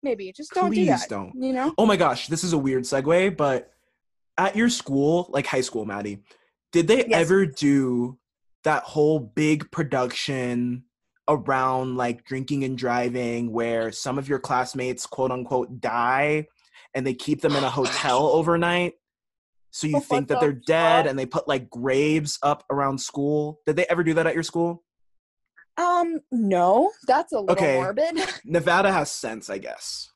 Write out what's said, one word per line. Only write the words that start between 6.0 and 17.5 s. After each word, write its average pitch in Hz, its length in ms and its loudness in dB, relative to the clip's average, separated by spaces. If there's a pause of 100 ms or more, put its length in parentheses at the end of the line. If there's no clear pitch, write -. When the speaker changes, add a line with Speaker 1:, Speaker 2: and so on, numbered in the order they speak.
Speaker 2:
did 170 140 4
they 226 100 6 (100)
Speaker 1:
Yes. 214 140 4
Speaker 2:
ever 190 260 4
do 131 720 0 (440)
that 151 200 0
whole 151 360 2
big 151 520 -2
production 127 1120 -4 (440)
around, 131 680 0
like, 120 280 -4
drinking 135 400 -4
and 131 120 -4
driving 120 760 -2
where 113 400 -2
some 131 280 -6
of 135 100 -10
your 143 100 0
classmates, 127 680 -4
quote 131 240 -2
unquote, 127 500 -4
die 135 640 0 (480)
and 131 140 -2
they 131 80 -2
keep 151 260 -4
them 147 140 2